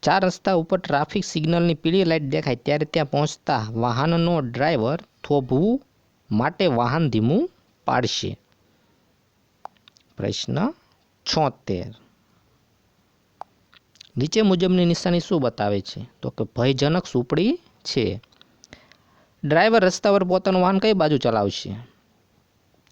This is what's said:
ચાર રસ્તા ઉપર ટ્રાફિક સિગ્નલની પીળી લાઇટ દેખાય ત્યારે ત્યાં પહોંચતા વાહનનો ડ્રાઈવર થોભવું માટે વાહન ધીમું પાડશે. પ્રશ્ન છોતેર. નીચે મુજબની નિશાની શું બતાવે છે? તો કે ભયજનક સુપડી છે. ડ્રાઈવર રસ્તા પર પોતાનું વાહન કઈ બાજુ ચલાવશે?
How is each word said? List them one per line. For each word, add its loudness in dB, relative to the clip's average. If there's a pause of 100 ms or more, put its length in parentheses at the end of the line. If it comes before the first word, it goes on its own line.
ચાર 2
રસ્તા -2
ઉપર 0
ટ્રાફિક -2
સિગ્નલની 0
પીળી 0
લાઇટ 0
દેખાય -2
ત્યારે -2
ત્યાં -2
પહોંચતા -2
વાહનનો 0
ડ્રાઈવર -2 (240)
થોભવું 0 (500)
માટે 0
વાહન 2
ધીમું 0 (360)
પાડશે. -2 (1800)
પ્રશ્ન -4 (540)
છોતેર. -4 (2250)
નીચે 0
મુજબની 4
નિશાની 0
શું -2
બતાવે -2
છે? -14 (120)
તો -6
કે -6
ભયજનક 0
સુપડી 0 (260)
છે. -2 (1200)
ડ્રાઈવર 4
રસ્તા 2
પર 4
પોતાનું 2
વાહન 2
કઈ 2
બાજુ 2
ચલાવશે? 0 (1160)